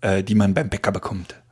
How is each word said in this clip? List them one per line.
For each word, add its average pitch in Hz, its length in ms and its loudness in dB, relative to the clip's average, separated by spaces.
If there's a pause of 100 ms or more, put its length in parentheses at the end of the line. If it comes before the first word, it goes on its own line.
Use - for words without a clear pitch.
äh, 95 240 0
die 107 100 0
man 101 200 4
beim 90 160 0
Bäcker - 220 -2
bekommt. 98 440 -8 (160)